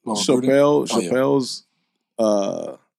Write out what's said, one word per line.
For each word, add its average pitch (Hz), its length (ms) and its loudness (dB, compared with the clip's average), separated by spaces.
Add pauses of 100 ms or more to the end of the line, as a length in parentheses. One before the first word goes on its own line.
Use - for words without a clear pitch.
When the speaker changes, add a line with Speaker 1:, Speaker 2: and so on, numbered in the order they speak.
Speaker 1:
Oh, 113 80 -6
Gruden? 123 320 0
Speaker 2:
Chappelle, 139 460 4
Speaker 1:
Oh, - 80 0
yeah. - 100 -4
Speaker 2:
Chappelle's. 135 540 -2 (560)
Uh, 98 580 -2 (220)